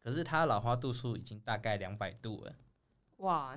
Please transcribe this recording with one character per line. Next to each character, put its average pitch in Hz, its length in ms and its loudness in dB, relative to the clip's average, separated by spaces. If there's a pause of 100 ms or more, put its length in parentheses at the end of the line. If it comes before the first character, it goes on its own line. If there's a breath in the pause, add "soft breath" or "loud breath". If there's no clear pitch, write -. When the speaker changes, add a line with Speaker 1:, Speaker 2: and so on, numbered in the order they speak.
Speaker 1:
可 117 80 -6
是 156 140 0
他 160 220 4
老 110 160 4
花 120 160 4
度 123 160 0
数 120 240 -2
已 - 40 -8
经 107 200 -12
大 110 160 0
概 110 180 0
两 101 220 -4
百 98 140 -2
度 110 340 -8
了。 - 100 -12 (640)
Speaker 2:
哇， 156 400 0